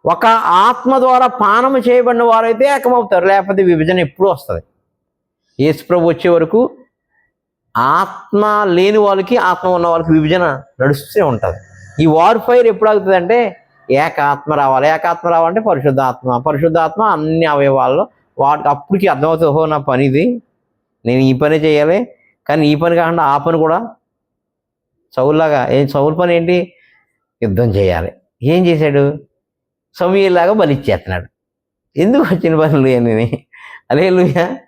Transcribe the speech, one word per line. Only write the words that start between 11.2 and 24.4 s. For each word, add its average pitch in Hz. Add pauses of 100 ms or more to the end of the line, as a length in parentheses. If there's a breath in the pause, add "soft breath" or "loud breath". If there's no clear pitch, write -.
ఉంటది. 107 (460)
ఈ 160
వార్ఫైర్ 220
ఎప్పుడు 214
ఆగుతుందంటే 190 (260)
ఏక 147
ఆత్మ 143
రావాలి, 135
ఏక 160
ఆత్మ 170
రావాలంటే 170
పరిశుద్ధాత్మ, 131
పరిశుద్ధాత్మ 160
అన్ని 165
అవయవాల్లో 139 (300)
వాటికి 143
అప్పటికి 185
అర్థమవుతుంది, 160
"ఓహో 156
నా 156
పని 139
ఇది, 190 (640)
నేను 127
ఈ 131
పనే 151
చేయాలి." 156 (340 soft breath)
కానీ 151
ఈ 151
పని 170
కాకుండా 170
ఆ 143
పని 165
కూడా 160 (1200)